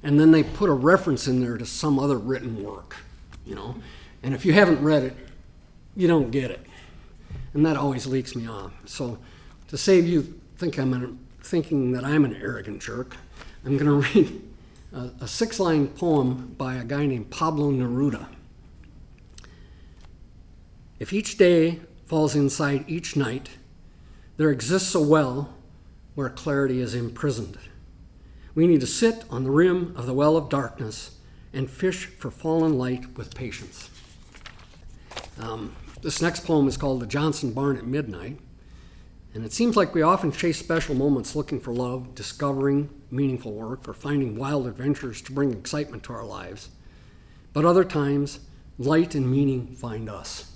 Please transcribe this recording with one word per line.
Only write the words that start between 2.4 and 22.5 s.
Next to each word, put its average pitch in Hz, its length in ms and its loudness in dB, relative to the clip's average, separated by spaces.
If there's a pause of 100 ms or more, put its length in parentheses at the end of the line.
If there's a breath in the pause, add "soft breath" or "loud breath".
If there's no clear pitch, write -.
work, 98 340 -14 (480)
you 107 100 -12
know? 110 200 -10 (480 loud breath)
And 135 120 -2
if 123 100 -6
you 175 80 6
haven't 170 300 6
read 151 200 4
it, 131 120 -6 (800)
you 180 120 2
don't 151 220 4
get 127 220 -2
it. 90 120 -12 (920 loud breath)
And 147 120 4
that 156 100 2
always 135 300 -2
leaks 131 300 -4
me 113 120 -8
off. 101 240 -12 (140)
So 120 320 -8 (500 loud breath)
to - 100 -10
save 180 300 6
you 165 320 0 (180)
think 170 200 -4
I'm 131 160 0
an, 123 260 -6 (220)
thinking 151 520 0
that 123 120 -4
I'm 147 180 4
an 117 120 0
arrogant 98 460 -8
jerk, 117 360 -10 (480 loud breath)
I'm 139 120 0
gonna 147 160 4
<laughs> 143 200 2
read - 280 4 (520 soft breath)
a, 127 160 -10 (120)
a 123 60 -8
six-line 170 600 0
poem 135 680 0
by 131 200 -6
a 127 80 -8
guy 143 240 -2
named 123 240 -4
Pablo 151 400 0
Neruda. 127 560 0 (2750 loud breath)
"If - 140 -8
each - 240 -4
day 170 420 6 (260)
falls 156 300 0
inside 143 520 0